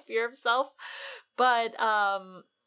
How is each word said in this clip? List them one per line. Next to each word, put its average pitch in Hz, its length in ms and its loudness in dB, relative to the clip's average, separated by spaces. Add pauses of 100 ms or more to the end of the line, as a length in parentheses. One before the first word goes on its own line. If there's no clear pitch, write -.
fear 226 160 -2
himself, 247 460 0 (680)
but, 233 440 2
um, 196 640 0 (220)